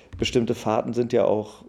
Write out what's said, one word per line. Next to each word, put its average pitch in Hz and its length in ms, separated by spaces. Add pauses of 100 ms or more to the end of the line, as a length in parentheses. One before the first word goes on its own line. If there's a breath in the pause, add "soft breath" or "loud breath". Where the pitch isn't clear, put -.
(200 loud breath)
Bestimmte 120 340
Fahrten 113 400
sind 117 180
ja 110 140
auch, 104 440